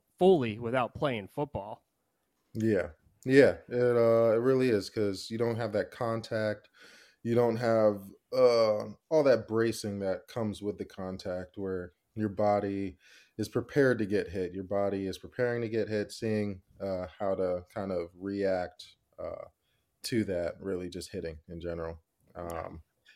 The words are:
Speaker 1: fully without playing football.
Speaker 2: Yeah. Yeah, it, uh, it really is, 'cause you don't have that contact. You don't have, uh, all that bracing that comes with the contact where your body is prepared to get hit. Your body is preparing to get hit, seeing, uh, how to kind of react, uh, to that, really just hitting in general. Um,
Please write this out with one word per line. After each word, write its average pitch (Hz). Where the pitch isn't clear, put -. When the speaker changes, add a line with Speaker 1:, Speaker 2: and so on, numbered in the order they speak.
Speaker 1:
fully 139
without 120
playing 120
football. 113
Speaker 2:
Yeah. 107
Yeah, 131
it, 120
uh, 117
it 117
really 131
is, 101
'cause 101
you 113
don't 117
have 113
that 104
contact. 110
You 113
don't 117
have, 110
uh, 113
all 156
that 117
bracing 113
that 95
comes 107
with 101
the 98
contact 92
where 92
your 107
body 98
is 107
prepared 123
to 107
get 95
hit. 87
Your 95
body 98
is 90
preparing 120
to 113
get 107
hit, 104
seeing, 104
uh, 95
how 98
to 90
kind 98
of 87
react, 95
uh, 85
to 110
that, 87
really 92
just 87
hitting 82
in 85
general. 85
Um, 85